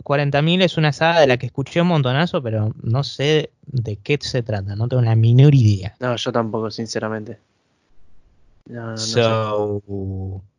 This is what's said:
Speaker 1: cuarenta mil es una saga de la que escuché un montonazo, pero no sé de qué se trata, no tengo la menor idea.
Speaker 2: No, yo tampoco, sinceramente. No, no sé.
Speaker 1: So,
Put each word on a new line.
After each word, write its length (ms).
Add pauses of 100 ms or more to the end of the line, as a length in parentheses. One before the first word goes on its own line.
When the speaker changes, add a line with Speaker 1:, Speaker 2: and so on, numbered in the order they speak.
Speaker 1:
cuarenta 380
mil 200
es 140
una 160
saga 300
de 60
la 100
que 80
escuché 340
un 80
montonazo, 560
pero 380
no 240
sé 460 (160)
de 280
qué 240
se 240
trata, 320
no 140
tengo 120
la 140
menor 400
idea. 460
Speaker 2:
No, 160
yo 160
tampoco, 380
sinceramente. 640 (1300)
No, 220
no 100
sé. 240
Speaker 1:
So, 1200 (160)